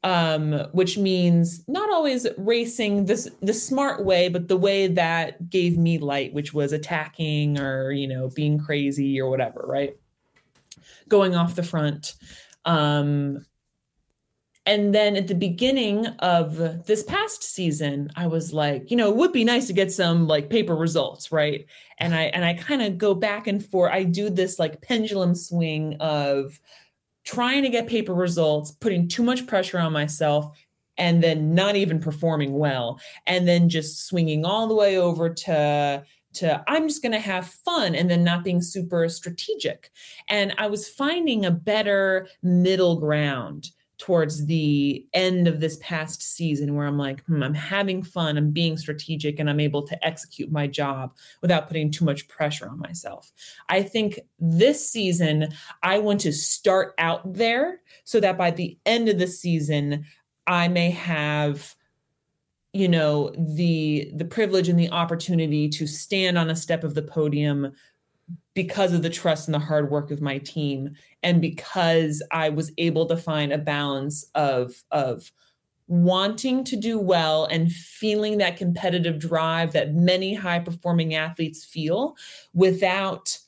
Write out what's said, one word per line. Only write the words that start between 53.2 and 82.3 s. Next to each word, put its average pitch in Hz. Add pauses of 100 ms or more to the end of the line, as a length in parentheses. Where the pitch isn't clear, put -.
I 190
think 208 (180)
this 175
season, 160 (340)
I 190
want 208
to 160
start -
out 190
there 240 (240)
so 226
that 185
by 180
the -
end 226
of 190
the 180
season, 147 (420)
I 175
may 175
have, 151 (960)
you 196
know, 151
the, 156
the 160
privilege 185
and 170
the 170
opportunity 165
to 151
stand 180
on 160
a 160
step 165
of 143
the 151
podium 147 (800)
because 185
of 165
the 170
trust 165
and 156
the 147
hard 151
work 147
of 147
my 139
team, 139 (300)
and 175
because 165 (100)
I 160
was 151
able 165
to 165
find 151
a 151
balance 147 (100)
of, 131
of 131 (560)
wanting 196
to 262
do 220
well 160
and 165
feeling 214
that 175
competitive 175
drive 160
that 151
many 185
high-performing 170
athletes 156
feel 170 (380)